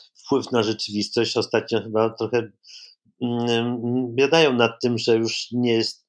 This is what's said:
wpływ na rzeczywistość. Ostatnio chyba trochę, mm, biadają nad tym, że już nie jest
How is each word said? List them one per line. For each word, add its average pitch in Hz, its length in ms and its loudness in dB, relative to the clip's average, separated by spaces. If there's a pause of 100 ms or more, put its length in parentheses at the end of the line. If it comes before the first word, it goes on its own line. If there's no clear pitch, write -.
(140)
wpływ - 380 -2
na 117 100 2
rzeczywistość. 107 720 -2
Ostatnio - 460 -2
chyba 110 280 0
trochę, 113 400 -4 (720)
mm, 120 920 -2
biadają 139 380 4
nad 117 300 2
tym, 120 160 2
że 113 180 4
już - 360 -2
nie 123 200 0
jest - 360 -2